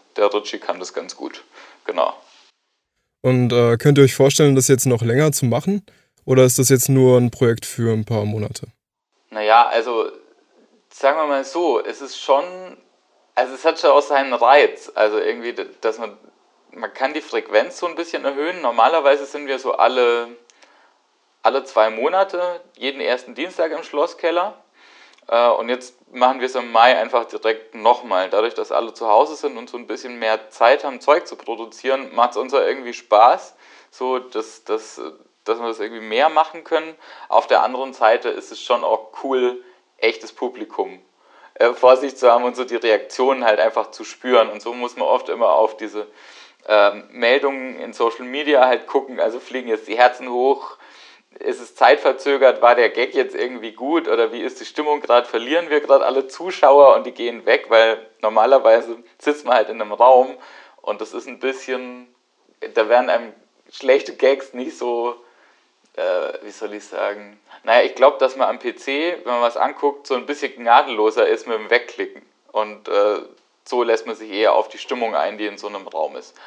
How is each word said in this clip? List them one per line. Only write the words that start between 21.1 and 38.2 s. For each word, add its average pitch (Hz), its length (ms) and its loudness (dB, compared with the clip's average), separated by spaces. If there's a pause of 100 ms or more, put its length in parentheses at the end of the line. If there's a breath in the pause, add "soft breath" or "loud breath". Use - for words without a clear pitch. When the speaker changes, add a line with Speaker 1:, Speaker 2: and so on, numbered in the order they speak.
Speaker 1:
alle 127 220 0
zwei 110 260 0
Monate, 175 720 -4 (120)
jeden 135 280 -8
ersten 123 320 -6
Dienstag 160 380 -6
im 143 100 -10
Schlosskeller. 170 840 -4 (640 soft breath)
Äh, 120 220 2
und 117 180 -2
jetzt 127 260 -8 (160)
machen 127 300 0
wir's 123 140 -6
im 120 180 -6
Mai 117 240 6
einfach 117 300 -2
direkt - 480 -4
nochmal. 107 560 0
Dadurch, 110 240 0
dass - 180 -8
alle 113 220 -4
zu 117 140 -6
Hause 139 280 2
sind 135 220 -8
und 123 100 -16
so - 80 -14
ein 120 100 -16
bisschen 120 320 -12
mehr 110 300 -4
Zeit 131 360 4
haben, 131 180 -10
Zeug 151 240 2
zu - 100 -16
produzieren, 117 800 -8
macht's 117 240 0
uns 127 160 -4
auch 135 60 2
irgendwie 120 340 -4
Spaß, 165 600 2 (340 soft breath)
so 127 300 -6
dass, 117 440 -12
dass, - 340 -8 (460)
dass 113 140 -4
wir 117 100 -8
das 113 100 -8
irgendwie 113 220 -10
mehr 113 300 0
machen 156 340 -2
können. 160 300 -4 (340 loud breath)
Auf - 180 2
der 113 160 2
anderen 127 300 -4
Seite 120 380 2